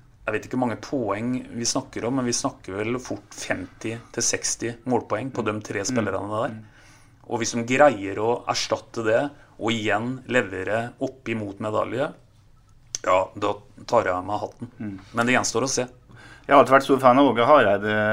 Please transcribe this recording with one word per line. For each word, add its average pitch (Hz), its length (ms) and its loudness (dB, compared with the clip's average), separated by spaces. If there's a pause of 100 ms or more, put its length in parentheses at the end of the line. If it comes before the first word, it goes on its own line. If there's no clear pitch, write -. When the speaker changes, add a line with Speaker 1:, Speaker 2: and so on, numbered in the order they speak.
(260)
Speaker 1:
Jeg 107 80 -6
vet 104 100 -4
ikke - 140 -6
hvor 127 80 0
mange 110 160 -4
poeng 113 500 -4 (240)
vi 117 80 -6
snakker 117 400 -6
om, 127 120 -2
men 127 100 -2
vi 120 100 -2
snakker - 400 -8
vel 110 220 -4
fort 113 340 -12
femti 104 600 -8 (180)
til 117 100 -4
seksti - 520 -4 (100)
målpoeng 120 480 -2
på 120 120 -4
de 107 160 -2
tre 107 200 -8
Speaker 2:
Mm. 98 60 -4
Speaker 1:
spillerne 104 560 -4
der. 123 100 -4
Speaker 2:
Mm. 110 120 -14 (680)
Speaker 1:
Og 117 100 -4
hvis 117 140 -4
de 117 100 -2
greier 117 540 2
å 117 280 -2
erstatte - 560 -4
det, 120 280 0 (280)
og 110 140 -4
igjen 110 460 -4 (100)
levere 107 600 -2 (100)
opp - 240 -8
imot 110 340 -6
medalje, 107 540 -4 (920)
ja, 92 140 4 (180)
da 104 160 -2 (320)
tar 107 220 4
jeg 90 80 0
av 92 100 -6
meg 101 160 -4
hatten. - 280 -12 (100)
Speaker 2:
Mm. 101 180 -10 (160)
Speaker 1:
Men 117 140 0
det 123 80 4
gjenstår 113 300 0
å 135 40 -4
se. 123 160 -2 (600)
Speaker 2:
Jeg 139 80 4
har 143 60 10
alltid 131 160 8
vært 139 100 6
stor 135 160 6
fan 127 160 8
av 143 120 6
Åge 117 160 2
Hareide, 107 480 6 (180)